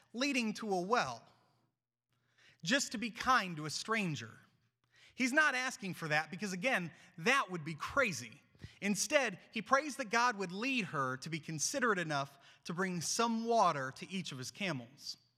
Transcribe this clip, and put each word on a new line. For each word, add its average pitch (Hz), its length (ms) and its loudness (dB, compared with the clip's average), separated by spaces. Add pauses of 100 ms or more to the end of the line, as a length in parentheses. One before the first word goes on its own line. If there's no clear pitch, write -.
(140)
leading 247 400 0
to 220 180 -4
a 185 100 2
well, 175 420 0 (1400)
just 247 280 2
to 233 80 -6
be 226 100 -4
kind 196 480 2
to 151 80 -6
a 147 60 -4
stranger. 165 580 -2 (840)
He's 247 160 0
not 302 220 6
asking 254 400 -2
for 160 140 -6
that 151 240 2
because, 190 220 -6
again, 190 380 0 (280)
that 220 320 4
would 170 120 -6
be 156 120 -6
crazy. 139 680 -2 (400)
Instead, 208 560 2 (140)
he 226 100 -4
prays 277 360 0
that 240 120 -6
God 233 300 2
would 185 120 -4
lead 233 340 -2
her 135 320 -2
to 156 120 -12
be 160 100 -4
considerate 196 600 0
enough 147 360 -2 (300)
to 190 80 -6
bring 180 260 -2
some 226 460 0
water 170 520 4
to 175 140 -12
each 185 200 -4
of 135 80 -8
his 127 100 -8
camels. 143 680 -6 (200)